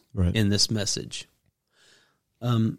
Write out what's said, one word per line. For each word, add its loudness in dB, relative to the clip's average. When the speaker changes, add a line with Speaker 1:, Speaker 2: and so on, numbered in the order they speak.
Speaker 1:
Right. 2
Speaker 2:
in 4
this 2
message. -6
Um, 0